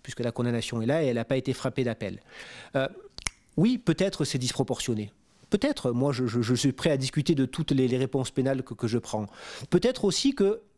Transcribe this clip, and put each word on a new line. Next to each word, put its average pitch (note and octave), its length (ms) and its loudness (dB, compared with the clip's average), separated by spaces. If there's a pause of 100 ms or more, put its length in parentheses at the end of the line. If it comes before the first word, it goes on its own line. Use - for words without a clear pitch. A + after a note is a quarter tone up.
puisque - 200 -10
la A#2 100 -2
condamnation A#2 500 -2
est A2 40 -2
là D3+ 180 2
et C#3 40 2
elle A#2 80 0
n'a A2+ 100 -2
pas C3+ 120 0
été C3 160 -2
frappée C3 300 -2
d'appel. A2 380 -6 (540)
Euh, C3+ 120 2 (720)
oui, A#3 200 6
peut-être F3 460 2
c'est C3 160 -2
disproportionné. A#2 720 -2 (380)
Peut-être, G#3 420 0
moi C3 200 2
je, B2+ 140 -2
je, A#2 160 0
je A#2+ 140 2
suis C3 160 2
prêt - 180 0
à C#3+ 80 4
discuter C#3 380 0
de C3+ 100 2
toutes D3+ 260 -4
les, C3 160 4
les B2+ 100 0
réponses C3 340 -2
pénales C3 320 0
que, - 100 -12
que A#2 140 -4
je A2+ 100 0
prends. G#2+ 300 -4 (420)
Peut-être A3+ 360 2
aussi C4 280 2
que G3+ 280 2 (160)